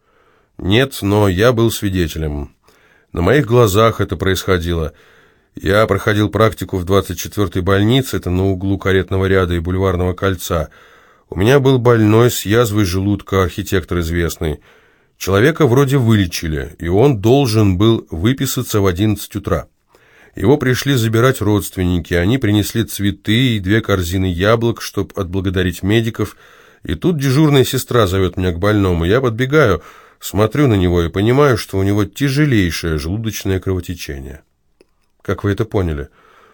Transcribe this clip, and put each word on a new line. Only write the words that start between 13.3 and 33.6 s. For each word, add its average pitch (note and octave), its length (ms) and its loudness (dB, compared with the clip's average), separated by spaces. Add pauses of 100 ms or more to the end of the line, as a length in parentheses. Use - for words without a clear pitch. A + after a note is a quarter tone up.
архитектор F2+ 600 -2
известный. E2 580 -4 (580)
Человека C#3 480 2
вроде C3+ 320 2
вылечили, E2+ 800 0
и E2+ 120 -6
он A2 320 2
должен A2 580 2
был A2+ 320 2
выписаться A2 680 -2
в G2 40 2
одиннадцать G2+ 500 -2
утра. F2+ 320 -4 (680)
Его A2 220 2
пришли C3 360 -2
забирать A2+ 480 0
родственники, F#2 720 -2
они F2+ 240 2
принесли G#2 460 0
цветы G#2+ 720 -2
и G#2+ 40 -4
две G2 220 0
корзины F#2+ 500 -2
яблок, A2 480 0
чтоб - 380 -8
отблагодарить F#2 640 -4
медиков. A2 560 0 (460)
И - 100 -6
тут D#3 240 -2
дежурная C#3 460 4
сестра B2 420 0
зовёт F#2 320 0
меня F#2 140 0
к E2+ 80 -8
больному. F#2+ 460 2
Я G#2+ 160 2
подбегаю, B2 600 0 (380)
смотрю A2 480 0
на A2 80 4
него F2+ 260 2
и E2+ 80 -2
понимаю, A#2+ 480 2
что - 220 -6
у F#2+ 40 0
него G2+ 220 0
тяжелейшее G#2+ 920 0
желудочное G2 600 -4
кровотечение. D2+ 840 -8 (800)